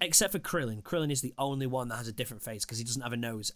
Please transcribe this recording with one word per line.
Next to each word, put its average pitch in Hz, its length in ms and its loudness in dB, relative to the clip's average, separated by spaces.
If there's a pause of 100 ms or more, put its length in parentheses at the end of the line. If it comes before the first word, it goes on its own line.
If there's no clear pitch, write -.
except 185 300 6
for 190 80 0
Krillin. 120 420 0
Krillin 156 300 2
is 131 100 2
the 131 160 -4
only 135 300 0
one 127 220 0
that 113 80 -4
has 117 100 -6
a 113 60 -4
different 120 280 -6
face 110 240 -4
'cause 113 140 -4
he 117 40 -2
doesn't 120 200 -2
have 120 100 -2
a 120 40 0
nose 113 380 -2